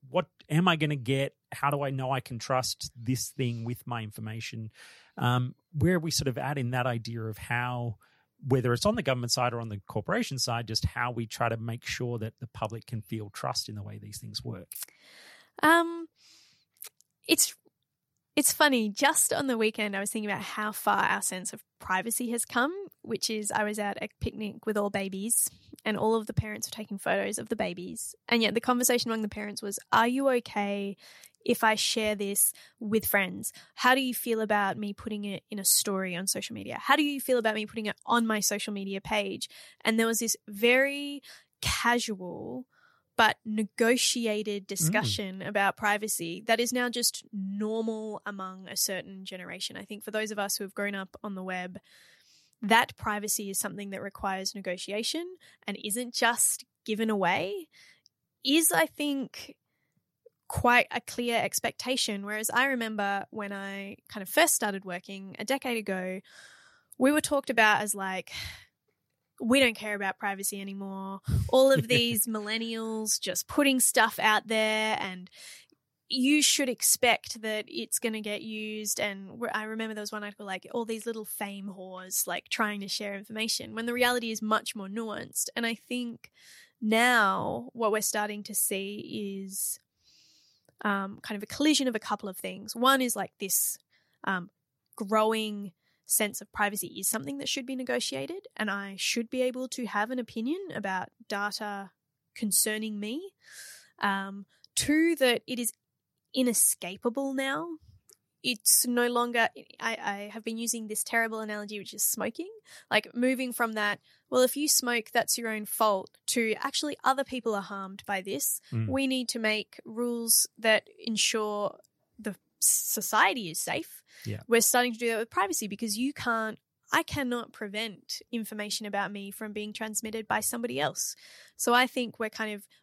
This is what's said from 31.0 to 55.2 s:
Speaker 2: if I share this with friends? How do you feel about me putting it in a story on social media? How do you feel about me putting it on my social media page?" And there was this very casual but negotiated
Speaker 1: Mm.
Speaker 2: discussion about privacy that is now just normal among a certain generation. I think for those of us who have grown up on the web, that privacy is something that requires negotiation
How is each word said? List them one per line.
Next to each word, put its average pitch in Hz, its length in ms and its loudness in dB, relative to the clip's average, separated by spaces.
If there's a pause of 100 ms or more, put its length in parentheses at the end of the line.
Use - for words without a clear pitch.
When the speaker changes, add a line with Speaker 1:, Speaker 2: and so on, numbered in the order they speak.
Speaker 2:
if 233 180 2
I 220 120 6
share 214 400 0
this 202 360 2 (280)
with 214 260 2
friends? 196 480 0 (220)
How 254 200 6
do 269 60 4
you 254 120 0
feel 220 280 0
about 208 360 2
me 208 160 -4
putting 208 300 -8
it 202 260 -8
in 214 100 -8
a 196 60 -4
story 190 500 2
on 190 120 -4
social 214 280 -4
media? 196 260 -8
How 285 160 6
do 311 60 4
you 285 180 0
feel 254 160 4
about 220 180 2
me 214 100 -2
putting 214 200 -6
it 208 100 -4 (100)
on 233 220 4
my 214 140 2
social 208 320 -2
media 196 260 -6
page?" 202 480 -4 (380)
And 220 120 4
there 226 100 4
was 226 120 2
this 226 160 0 (100)
very 269 760 2 (400)
casual 233 1040 -2 (520)
but 220 280 6
negotiated 214 1200 2
Speaker 1:
Mm. - 20 -14
Speaker 2:
discussion 190 760 0
about 196 360 0
privacy 208 680 0
that 226 120 4
is 240 140 0
now 247 160 0
just - 420 0
normal 214 920 -4
among 190 420 -10
a 135 80 -12
certain 190 480 -4
generation. 185 540 -10
I 196 80 -10
think 208 180 -12
for 208 80 -12
those 214 200 -2
of 208 80 -4
us 202 180 -2
who 202 80 -8
have 190 80 -12
grown 202 220 -2
up 190 280 -10
on 208 120 -8
the 185 80 -8
web, 185 360 -6 (840)
that 226 360 4
privacy 208 520 -4
is 190 80 -6
something 202 340 -4
that 196 100 -8
requires 190 520 -4
negotiation 214 840 -4 (280)